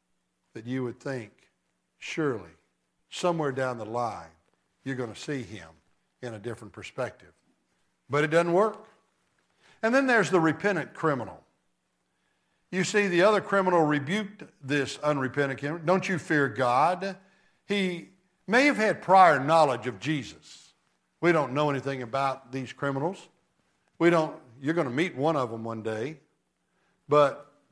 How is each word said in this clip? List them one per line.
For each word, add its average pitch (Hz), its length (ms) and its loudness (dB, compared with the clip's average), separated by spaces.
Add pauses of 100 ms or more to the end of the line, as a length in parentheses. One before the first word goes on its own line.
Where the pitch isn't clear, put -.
(540)
that 110 120 -14
you 131 180 -6
would 127 160 -8
think, 127 320 -10 (680)
surely, 120 500 -6 (600)
somewhere 160 440 -2
down 127 240 -4
the 110 80 -10
line, 107 420 -6 (560)
you're 135 120 -8
gonna 123 200 -8
see 143 260 -8
him 95 280 -16 (520)
in 120 120 -10
a 107 60 -12
different 107 340 -12
perspective. - 580 -10 (800)
But 143 160 0
it - 20 0
doesn't 170 240 2
work. 208 340 0 (960)
And 226 140 0
then 277 120 2
there's 220 220 4
the 180 100 4
repentant 160 540 0
criminal. 127 480 -4 (1300)
You 185 120 0
see, 202 240 2
the 175 140 2
other 208 180 6
criminal 185 460 2
rebuked 151 580 -4 (180)
this 139 360 -2
unrepentant 139 640 -2
criminal. 151 240 -8
"Don't 185 240 2
you 180 100 -2
fear 147 300 0
God?" 151 680 0 (500)
He 185 440 -4 (380)
may 240 180 4
have 285 100 4
had 208 260 0
prior 175 380 8
knowledge 135 480 2
of 104 140 -8
Jesus. - 720 -8 (480)
We 170 100 4
don't 143 220 2
know 147 160 0
anything 135 320 -4
about 131 500 -4
these 131 220 -10
criminals. 143 560 -6 (680)
We 165 120 6
don't, 156 260 2 (260)
you're 139 120 -2
gonna 165 160 -2
meet 151 260 -2
one 151 220 0
of 127 120 -2
them 113 140 -10
one 113 180 -8
day. 113 360 -6 (880)
But 143 440 2 (200)